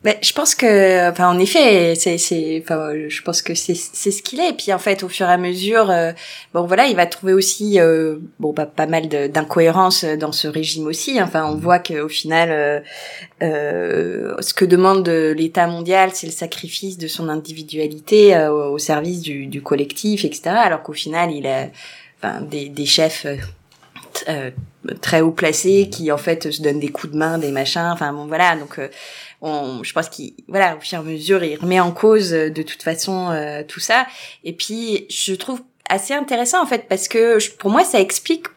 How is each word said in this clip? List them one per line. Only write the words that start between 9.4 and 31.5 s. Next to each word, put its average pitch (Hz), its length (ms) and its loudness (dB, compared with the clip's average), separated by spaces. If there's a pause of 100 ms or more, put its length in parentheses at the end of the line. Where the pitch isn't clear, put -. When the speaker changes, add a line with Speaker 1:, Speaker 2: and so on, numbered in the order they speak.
Speaker 1:
dans 156 300 -4
ce - 160 -4
régime 156 380 -4
aussi. 208 340 -2
Enfin, 165 240 0
on 151 100 -2
Speaker 2:
Mhm. 156 60 -6
Speaker 1:
voit 175 180 4
qu'au 156 300 -4
final, 165 420 0
euh, 147 280 0 (640)
euh, 147 1000 -2
ce - 120 -4
que 190 120 4
demande 185 420 4
l'État 160 600 2
mondial, 175 460 2
c'est - 140 -10
le - 60 -10
sacrifice 175 640 -10
de 165 100 -8
son 160 220 -6
individualité, 156 1040 4
euh, 156 160 4
au, 147 220 -2
au 147 60 -4
service 160 420 -2
du, 143 260 -10
du 139 140 -10
collectif, 160 640 -2
et 147 80 -2
cetera. 190 260 -2
Alors 175 240 2
qu'au - 80 -14
final, 160 400 -4
il 139 160 -6
a, 135 200 -4 (540)
enfin, 90 200 -6
des, 147 260 -8
des 143 180 -6
chefs, 160 400 2
euh, 143 120 -6 (760)
t-, - 140 -10
euh, 135 240 -8 (500)
très 160 200 2
haut 165 100 4
placés 185 580 2
qui, 156 220 -4
en 147 60 0
fait, 165 340 -4
se 151 100 -8
donnent 147 200 0
des 143 80 -6
coups 147 240 -10
de 151 40 -2
main, 160 200 0
des 147 160 -4
machins. 170 400 -2
Enfin, 160 180 -4
bon, 147 140 -10
voilà. 165 320 2
Donc, 147 220 -12
euh, 135 100 -10 (520)
on, 139 420 -6
je - 80 -8
pense 160 160 -2
qu'il, - 260 -14 (140)
voilà, 180 300 2
au - 20 -16
fur 165 200 -10
et - 20 -8
à - 20 -12
mesure, 160 400 0
il 151 140 -4